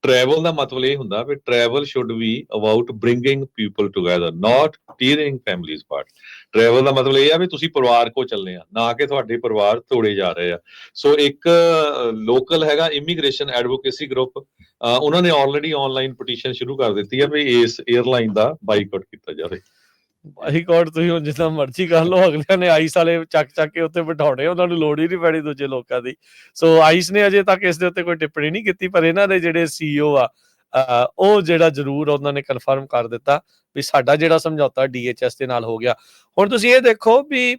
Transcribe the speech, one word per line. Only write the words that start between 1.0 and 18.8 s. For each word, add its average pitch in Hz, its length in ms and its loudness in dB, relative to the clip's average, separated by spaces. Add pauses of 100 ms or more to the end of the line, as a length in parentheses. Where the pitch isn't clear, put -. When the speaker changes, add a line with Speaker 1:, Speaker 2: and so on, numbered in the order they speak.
Speaker 1:
ਵੀ 143 120 -6
travel 120 440 0
should 127 360 -6
be 113 300 -4 (140)
about 110 380 0
bringing 123 440 0
people 107 440 -4
together, 90 500 -2
not 123 340 2
tearing 143 640 -2
families 87 440 -8
apart। 69 300 -10 (500)
Travel 117 280 6
ਦਾ 139 60 4
ਮਤਲਬ 135 260 2
ਇਹ 147 160 4
ਆ 165 40 2
ਵੀ 180 100 -2
ਤੁਸੀਂ 160 220 -8
ਪਰਿਵਾਰ 120 400 2
ਕੋਲ 123 180 -6
ਚੱਲੇ 95 280 -8
ਆ, 82 180 -20
ਨਾ 117 200 -2
ਕਿ 135 140 -2
ਤੁਹਾਡੇ 120 300 -4
ਪਰਿਵਾਰ 110 420 0
ਤੋੜੇ 110 360 0
ਜਾ 92 160 -2
ਰਹੇ 87 200 -4
ਆ। 85 80 -6 (340)
ਸੋ 147 240 2
ਇੱਕ, 143 320 0
ਅ, 156 600 2
ਲੋਕਲ 127 520 0
ਹੈਗਾ 151 240 0
ਇਮੀਗ੍ਰੇਸ਼ਨ 147 640 -4
ਐਡਵੋਕੇਸੀ 127 580 -4
ਗਰੁੱਪ, 131 400 -6 (140)
ਅ, 120 380 -2
ਉਹਨਾਂ 151 220 2
ਨੇ 175 80 2
already 147 480 0
ਆਨਲਾਈਨ 131 360 -4
ਪਟੀਸ਼ਨ 127 380 -10
ਸ਼ੁਰੂ 127 260 -8
ਕਰ 117 160 0
ਦਿੱਤੀ 101 260 -4
ਆ 143 80 4
ਵੀ 143 360 2
ਇਸ 117 260 -2
ਏਅਰਲਾਈਨ 120 440 0
ਦਾ 117 220 0 (100)
ਬਾਈਕਾਟ 101 360 -2